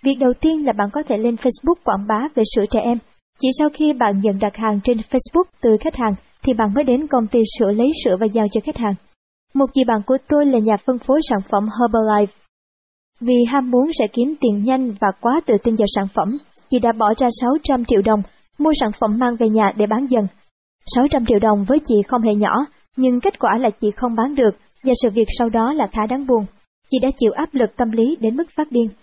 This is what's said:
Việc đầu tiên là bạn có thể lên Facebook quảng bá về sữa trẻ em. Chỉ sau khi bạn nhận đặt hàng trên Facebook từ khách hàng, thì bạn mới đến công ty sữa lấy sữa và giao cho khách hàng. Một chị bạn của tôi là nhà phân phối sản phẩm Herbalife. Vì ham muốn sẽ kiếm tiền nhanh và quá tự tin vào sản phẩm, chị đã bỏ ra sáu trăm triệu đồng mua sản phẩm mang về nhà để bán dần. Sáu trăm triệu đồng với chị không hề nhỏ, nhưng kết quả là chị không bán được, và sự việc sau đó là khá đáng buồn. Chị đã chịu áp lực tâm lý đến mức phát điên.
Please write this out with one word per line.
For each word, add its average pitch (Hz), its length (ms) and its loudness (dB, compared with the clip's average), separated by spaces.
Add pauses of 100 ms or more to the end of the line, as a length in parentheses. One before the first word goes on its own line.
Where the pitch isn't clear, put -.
Việc 269 160 2
đầu 247 220 2
tiên 311 240 2
là 240 120 0
bạn 208 160 0
có 202 100 -4
thể 208 140 -2
lên 233 180 0
Facebook 269 480 0
quảng 202 240 -2
bá 220 280 0
về 226 80 2 (120)
sữa 208 160 2
trẻ 233 80 2
em. 240 180 0 (420)
Chỉ 262 80 0 (120)
sau 302 140 2
khi 302 200 0
bạn 214 280 0
nhận 196 180 0
đặt 208 160 -2
hàng 214 280 -2
trên 247 140 0
Facebook 269 460 -2 (180)
từ 220 180 4
khách - 160 -4
hàng, 226 180 -2 (300)
thì 262 100 0
bạn 214 200 0
mới 277 100 0
đến 262 240 0
công 233 200 0
ty 240 120 0 (200)
sữa 202 120 2
lấy 233 200 2 (120)
sữa 190 160 2
và 220 80 0
giao 214 240 0
cho 214 120 -2
khách 302 140 -8
hàng. 214 160 -2 (640)
Một 277 180 2
chị 262 100 2
bạn 226 220 0
của 262 120 0 (120)
tôi 294 160 2
là 254 140 2
nhà 214 160 2 (100)
phân 254 120 -2
phối 262 220 0 (100)
sản 220 100 0 (120)
phẩm 208 120 0
Herbalife. 214 600 0 (920)
Vì 247 160 0 (120)
ham 254 240 -2
muốn 247 140 4 (140)
sẽ 220 140 0
kiếm 269 280 -2
tiền 208 220 0
nhanh 262 280 0 (100)
và 208 60 2 (140)
quá 269 240 0
tự 247 80 2 (100)
tin 226 120 0
vào 214 200 2
sản 196 180 -2
phẩm, 202 240 -2 (320)
chị 247 100 2
đã 233 120 0
bỏ 220 160 0 (100)
ra 254 100 0 (140)
sáu 247 100 0 (120)
trăm 247 220 -2
triệu 214 160 2
đồng 208 200 2 (380)
mua 311 200 2
sản 220 200 -2
phẩm 214 200 0
mang 240 200 0
về 226 100 2
nhà 214 280 2
để 208 80 2
bán 220 240 -2
dần. 220 180 0 (680)
Sáu 254 120 2
trăm 269 180 0
triệu 220 140 2
đồng 208 280 2
với 277 180 2
chị 233 100 0 (120)
không 240 140 -2
hề 220 120 2
nhỏ, 208 220 0 (420)
nhưng 254 240 2
kết - 180 -2
quả 220 200 0
là 247 100 2 (120)
chị 208 100 0
không 240 240 -4
bán 254 200 -2
được, 240 160 4 (320)
và 254 180 2
sự 233 80 2
việc 208 180 0 (100)
sau 233 120 0
đó 226 240 0
là 277 180 -2
khá 214 140 -2
đáng 262 220 -6
buồn. 226 180 0 (460)
Chị 262 100 0
đã 254 160 0
chịu 226 140 2
áp 311 220 -6
lực 247 240 0
tâm 233 140 -2
lý 226 280 0
đến 226 180 -2
mức 330 60 -4 (120)
phát 311 160 -4
điên. 240 160 0 (160)